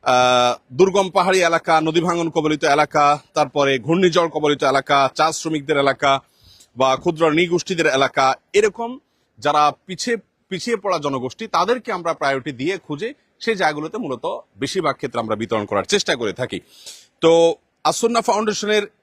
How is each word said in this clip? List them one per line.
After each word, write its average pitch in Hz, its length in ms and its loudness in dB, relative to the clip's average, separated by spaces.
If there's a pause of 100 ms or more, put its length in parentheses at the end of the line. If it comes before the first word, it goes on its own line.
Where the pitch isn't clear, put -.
আহ, 123 540 2 (180)
দুর্গম 190 360 2
পাহাড়ি 190 340 2
এলাকা, 165 380 2
নদী 160 200 0
ভাঙন 170 280 -2
কবলিত 156 340 -2
এলাকা, 147 560 2 (140)
তারপরে 139 460 0
ঘূর্ণিঝড় 170 500 2
কবলিত 151 340 0
এলাকা, 139 520 2
চা 156 160 2
শ্রমিকদের 156 460 -4
এলাকা 139 440 2 (560)
বা 131 180 2
ক্ষুদ্র 160 360 0
নৃগোষ্ঠীদের 170 560 0
এলাকা, 135 480 2 (180)
এরকম 226 460 -2 (400)
যারা 147 320 2 (140)
পিছিয়ে, 220 320 -6 (320)
পিছিয়ে 226 280 -6
পড়া 185 220 -4
জনগোষ্ঠী, 139 480 -6
তাদেরকে 226 440 -2
আমরা 170 220 -4
প্রায়োরিটি 139 380 -2
দিয়ে 143 260 -6
খুঁজে 170 360 -10 (260)
সেই 226 160 -2
জায়গাগুলোতে 156 420 -4
মূলত 135 280 -8 (320)
বেশিরভাগ 143 380 -2
ক্ষেত্রে 123 240 -6
আমরা 110 160 -2
বিতরণ 107 300 -4
করার 98 180 -2
চেষ্টা 180 320 -2
করে 113 180 -6
থাকি। 117 260 -8 (640)
তো 165 340 6 (280)
আসন্না 233 380 0
ফাউন্ডেশনের 208 600 0 (200)